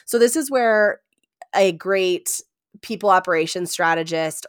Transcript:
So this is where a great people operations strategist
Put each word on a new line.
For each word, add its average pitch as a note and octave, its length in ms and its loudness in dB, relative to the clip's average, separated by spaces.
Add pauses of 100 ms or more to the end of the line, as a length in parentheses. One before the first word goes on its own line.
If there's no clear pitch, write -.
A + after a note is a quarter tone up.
So A#3+ 140 0
this A#3 160 4
is C#4+ 160 -4
where A3+ 480 2 (560)
a G3 160 4
great F#3 680 -2 (420)
people G#3 260 -4
operations F3+ 640 0
strategist E3 760 -2